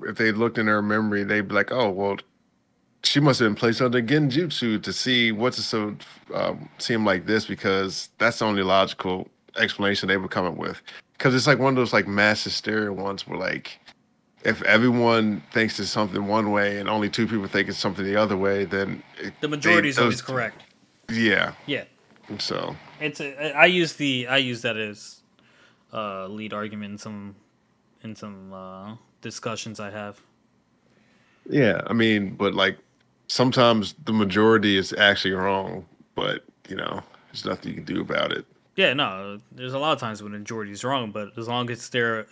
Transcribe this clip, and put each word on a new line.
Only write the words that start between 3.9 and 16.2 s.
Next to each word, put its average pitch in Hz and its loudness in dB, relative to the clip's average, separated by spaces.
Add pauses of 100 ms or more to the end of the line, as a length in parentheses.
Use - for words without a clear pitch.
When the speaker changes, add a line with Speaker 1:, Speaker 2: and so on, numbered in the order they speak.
Speaker 1:
Genjutsu 131 0
to 98 -6
see 120 2
what's 110 0
so, 104 -2 (380)
um, 90 -4 (120)
seem 113 0
like 92 2
this, 107 2
because 95 -2
that's 113 2
the 113 0
only 101 2
logical 92 2 (280)
explanation 101 0
they 98 4
would 92 -6
come 95 -2
up 87 -4
with." 82 -8 (380)
'Cause 131 4
it's, 123 2
like, 135 6
one 131 4
of - 2
those, 120 0
like, 104 4
mass 104 2
hysteria 107 -2
ones 98 -6
where, 85 -8
like, - -6 (640)
if 110 0
everyone 113 4 (120)
thinks 110 0
it's 98 -4
something 104 -2